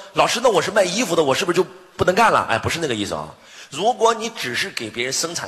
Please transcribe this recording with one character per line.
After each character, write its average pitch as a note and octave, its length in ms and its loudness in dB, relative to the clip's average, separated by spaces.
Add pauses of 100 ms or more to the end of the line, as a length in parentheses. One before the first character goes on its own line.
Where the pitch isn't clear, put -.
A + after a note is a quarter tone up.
(140)
：“老 A#3 120 4
师， A3 160 -2
那 B3+ 80 4
我 F#3 100 4
是 F3+ 120 -2
卖 G#3 120 4
衣 F#3 200 -2
服 F3 120 -2
的， D#3+ 60 4
我 C3+ 120 2
是 B2+ 120 0
不 F3 80 0
是 - 20 0
就 F#3 80 4 (320)
不 - 80 -4
能 F3+ 120 2
干 A3 160 6
了？” B2 180 4
哎， A2+ 80 2
不 - 100 -4
是 - 120 -4
那 E3 80 -2
个 A#2+ 80 -2
意 G2+ 100 -2
思 F2 80 -6
啊。 D#2 160 -8 (400)
如 F#3+ 240 0
果 A3 180 4
你 A3 200 -4
只 B2 240 -8
是 A2 160 -4
给 A2+ 180 -8
别 A2+ 140 -6
人 C3 100 -4
生 E3+ 200 -4
产 G#2 140 -8